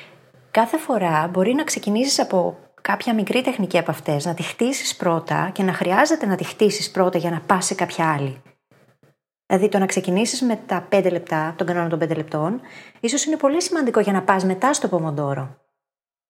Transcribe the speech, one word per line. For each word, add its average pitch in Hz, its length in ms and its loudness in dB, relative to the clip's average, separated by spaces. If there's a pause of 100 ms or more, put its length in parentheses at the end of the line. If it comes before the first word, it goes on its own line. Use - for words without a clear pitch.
(520)
κάθε 226 260 2
φορά 175 500 0
μπορεί 185 260 2
να 302 100 0
ξεκινήσεις 240 560 0
από 175 400 0 (220)
κάποια 208 320 -2
μικρή 220 280 0
τεχνική 214 360 -2
από 165 140 0
αυτές, 147 340 -2
να 175 80 -2
τη 160 100 -6
χτίσεις - 520 -2
πρώτα 165 580 0
και 196 100 -2
να 185 100 2
χρειάζεται 254 520 2
να 190 100 0
τη 190 80 -4
χτίσεις - 480 0
πρώτα 180 260 2
για 170 120 0
να 165 120 -4
πας 185 240 2
σε 196 100 -4
κάποια 170 380 0
άλλη. 135 280 -4 (1040)
Δηλαδή, 196 240 2
το 196 100 0
να 190 60 4
ξεκινήσεις 190 560 0
με 240 140 2
τα 190 260 -4
πέντε 185 280 2
λεπτά, 165 480 -2
τον 180 100 -2
κανόνα 175 220 0
των 165 100 -2
πέντε 165 140 -2
λεπτών, 156 480 -4 (380)
ίσως 254 260 -2
είναι 302 120 0
πολύ 294 240 2
σημαντικό 269 380 0
για 202 140 2
να 185 100 0
πας 190 220 4
μετά 185 280 2
στο 269 140 -2
Πομοντόρο. 143 760 -2 (640)